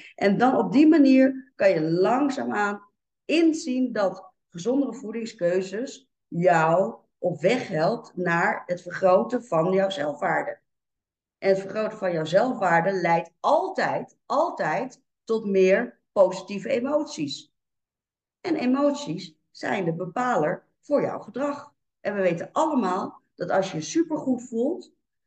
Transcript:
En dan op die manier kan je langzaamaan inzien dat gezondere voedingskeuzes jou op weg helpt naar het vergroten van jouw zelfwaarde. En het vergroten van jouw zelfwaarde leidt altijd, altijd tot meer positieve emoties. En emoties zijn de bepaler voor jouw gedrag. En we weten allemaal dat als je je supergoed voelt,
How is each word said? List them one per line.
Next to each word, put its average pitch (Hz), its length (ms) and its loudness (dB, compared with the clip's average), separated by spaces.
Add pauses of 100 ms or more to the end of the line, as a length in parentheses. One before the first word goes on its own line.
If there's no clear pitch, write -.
(140)
En 196 240 2
dan 254 180 4
op 190 160 0
die 302 160 6
manier 269 680 6
kan 196 160 4
je 165 100 2
langzaamaan 202 1000 0 (420)
inzien 254 680 0
dat 196 400 -4 (160)
gezondere 233 460 -2
voedingskeuzes 202 1120 -6 (200)
jou 170 680 2 (240)
op 175 220 -4
weg 247 280 0
helpt 185 480 -2
naar 175 500 -2
het 175 160 -8
vergroten 214 640 2
van 170 280 0
jouw 190 180 2
zelfwaarde. 151 680 -4 (800)
En 190 100 0
het 190 120 4
vergroten 214 380 -6
van 185 140 -2
jouw 160 120 -2
zelfwaarde 185 680 2
leidt 175 380 0 (100)
altijd, 247 760 -2 (100)
altijd 240 760 -4 (220)
tot 220 200 -2
meer 196 560 2 (120)
positieve 190 560 0
emoties. - 840 -4 (880)
En 330 160 -2
emoties 254 800 -2 (160)
zijn - 340 -6
de 165 100 -2
bepaler 180 720 -4 (140)
voor 285 220 0
jouw - 160 -4
gedrag. 285 560 -8 (260)
En 208 140 -6
we 202 60 -2
weten 175 320 -2
allemaal 254 720 -2 (120)
dat - 160 -6
als 190 200 0
je 165 60 -10
je 156 60 -6
supergoed 302 600 -2
voelt, 262 500 -6 (340)